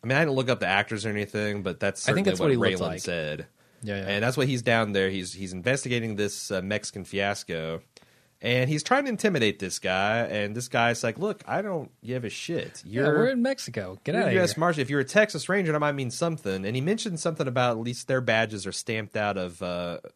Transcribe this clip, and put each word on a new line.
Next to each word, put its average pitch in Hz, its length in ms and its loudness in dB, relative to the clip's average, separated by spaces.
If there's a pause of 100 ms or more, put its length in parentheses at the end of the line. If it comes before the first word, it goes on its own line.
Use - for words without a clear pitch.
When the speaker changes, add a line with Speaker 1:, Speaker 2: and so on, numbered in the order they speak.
Speaker 1:
I 113 40 -6
mean, 131 100 2
I 156 40 6
didn't 147 140 2
look 131 140 2
up 123 100 2
the 92 80 0
actors 104 380 2
or 110 40 -2
anything, 104 540 -2
but 90 160 -4
that's - 300 -2
Speaker 2:
I 135 40 6
think 190 140 2
Speaker 1:
certainly 185 40 4
Speaker 2:
that's 180 100 0
what 156 100 4
he 123 60 4
Speaker 1:
what 95 140 4
Speaker 2:
looked 90 100 0
Speaker 1:
Raylan 87 60 0
Speaker 2:
like. 90 140 -4
Speaker 1:
said. 78 460 -4 (340)
Speaker 2:
Yeah, 104 200 -6
yeah. 95 80 -6
Speaker 1:
And 101 140 0
that's 127 120 2
why 139 100 2
he's 123 160 0
down 113 300 2
there. 95 180 4
He's, 92 240 -4
he's 92 200 -10
investigating 117 640 -2
this, 104 340 -2
uh, 95 100 0
Mexican 98 440 -4
fiasco. 85 760 -4 (600)
And 127 280 2
he's 151 140 0
trying 277 200 2
to 277 60 -4
intimidate 175 500 2
this 92 200 -6
guy, 98 400 2
and 104 360 -2
this 123 140 -6
guy's 117 340 2
like, 117 160 -2
"Look, 208 260 -4
I 147 160 -2
don't 185 300 -6 (100)
give 123 220 -6
a 107 60 -4
shit. - 560 -6
Speaker 2:
Yeah, 110 160 -2
Speaker 1:
You're, 147 160 4
Speaker 2:
we're 233 140 6
in 247 100 2
Mexico. 110 640 -4
Get 156 100 0
Speaker 1:
you're 233 80 4
Speaker 2:
outta 170 120 4
Speaker 1:
U 190 40 6
S 175 140 4
Speaker 2:
here." 156 80 -4
Speaker 1:
Marshal. 165 200 4
If 123 80 -2
you're 143 120 2
a - 20 4
Texas 202 460 2
Ranger, 180 240 2
that 151 80 2
might 147 100 2
mean 135 180 -2
something. 120 560 -2
And 107 80 -2
he 131 80 0
mentioned 190 380 -2
something 156 300 -2
about 123 220 2
at 113 120 -2
least 123 240 -6
their 131 140 2
badges 110 440 2
are 95 60 -6
stamped 110 460 -6
out 104 200 0
of, 90 240 -6
uh, 87 360 -4 (180)